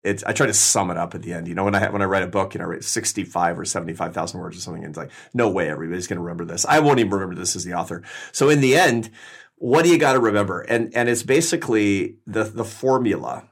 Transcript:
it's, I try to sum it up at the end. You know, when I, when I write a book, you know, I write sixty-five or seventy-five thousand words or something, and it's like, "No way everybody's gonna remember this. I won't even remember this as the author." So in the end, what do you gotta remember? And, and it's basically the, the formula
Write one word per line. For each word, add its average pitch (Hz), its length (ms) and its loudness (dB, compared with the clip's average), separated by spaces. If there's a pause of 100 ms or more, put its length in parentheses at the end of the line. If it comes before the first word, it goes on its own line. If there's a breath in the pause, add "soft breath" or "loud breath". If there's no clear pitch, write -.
it's, 101 220 -4
I - 80 -2
try 131 140 2
to 104 60 -2
sum 95 380 2
it 87 60 -4
up 85 180 -6
at 85 80 -10
the 85 100 -10
end. 85 140 -8
You 85 80 -8
know, 95 100 -2
when 101 120 2
I, 95 140 2
when 101 120 -2
I 95 40 2
write 95 180 0
a 85 40 -6
book, 95 260 -2
you 85 40 -8
know, 87 60 -8
I 87 40 -6
write 80 160 -8
sixty-five 87 760 -2
or 87 60 -8
seventy-five 85 480 -6
thousand 85 280 -6
words 87 160 -14
or 92 40 -16
something, 82 240 -12
and 78 60 -12
it's 80 80 -12
like, 76 120 -12 (220 loud breath)
"No 120 160 2
way 90 220 0
everybody's 82 380 -6
gonna 87 120 -6
remember 85 240 -8
this. 85 220 -4
I 151 140 4
won't 143 180 4
even 101 140 2
remember 95 240 -4
this 90 180 -6
as 85 100 -8
the 90 100 -8
author." 87 280 -6 (300 loud breath)
So 143 180 4
in 151 100 6
the 131 160 6
end, 120 340 4 (440 loud breath)
what 143 300 2
do 175 60 6
you 165 80 8
gotta 135 220 4
remember? 101 420 2
And, 117 320 0
and 120 140 2
it's 120 140 2
basically 110 920 2 (100)
the, 107 180 -2
the 107 200 -6
formula 104 880 -2